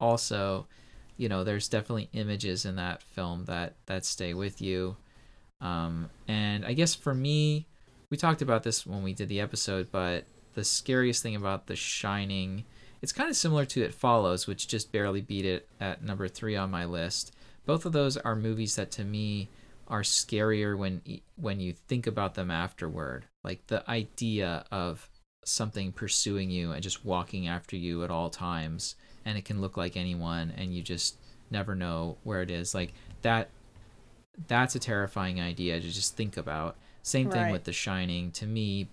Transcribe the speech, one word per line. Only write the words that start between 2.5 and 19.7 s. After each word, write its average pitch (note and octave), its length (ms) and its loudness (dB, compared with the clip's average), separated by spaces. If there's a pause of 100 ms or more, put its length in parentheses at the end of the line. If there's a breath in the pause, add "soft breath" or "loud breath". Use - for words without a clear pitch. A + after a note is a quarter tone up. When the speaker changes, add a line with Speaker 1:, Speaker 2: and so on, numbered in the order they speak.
Speaker 1:
in F#2+ 120 -2
that F2+ 260 -4
film F2 420 -4
that, F2 300 -4 (100)
that F#2 180 -2
stay F2 300 -2
with G2 260 -2
you. F#2 380 0 (640 soft breath)
Um, E2+ 480 -2 (180)
and G#2+ 380 0
I A#2+ 80 -2
guess D#3+ 220 4
for - 180 0
me, D3+ 540 2 (420 soft breath)
we D3 80 0
talked D#3+ 240 4
about A#2 220 4
this - 240 0
when G2 160 -4
we F#2+ 100 -2
did G2+ 160 -4
the G2+ 100 0
episode, G2 520 0
but F2+ 340 0 (300)
the G#2+ 80 -2
scariest B2+ 580 4
thing A2 140 -2
about G2 320 0
The F#2 80 -4
Shining, G2 920 0 (380 loud breath)
it's - 100 -2
kind D#4 160 0
of C#4+ 60 2
similar D3+ 300 4
to B2+ 180 2
It - 100 0
Follows, G#2 540 4
which G2+ 200 -4
just - 240 -2
barely G2+ 300 2
beat G2 240 -2
it F#2 240 0 (100)
at F#2+ 240 -4
number G2 240 -2
three G#2+ 280 -4
on F#2+ 160 0
my F2 140 0
list. E2+ 460 -2 (360 soft breath)
Both D#3+ 180 2
of E3+ 80 0
those C#3 240 4
are A2+ 180 0
movies A2 400 0
that G2+ 180 -2
to A2 100 -4
me G#2 460 -2 (380 soft breath)